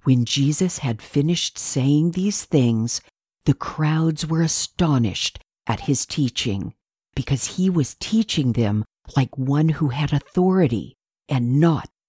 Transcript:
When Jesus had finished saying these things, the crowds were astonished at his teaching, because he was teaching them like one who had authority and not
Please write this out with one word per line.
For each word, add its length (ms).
When 220
Jesus 540
had 220
finished 560
saying 540
these 340
things, 560
the 80
crowds 720
were 160
astonished 960
at 140
his 240
teaching, 680
because 420
he 120
was 300
teaching 540
them 320
like 220
one 320
who 200
had 240
authority 840
and 320
not 300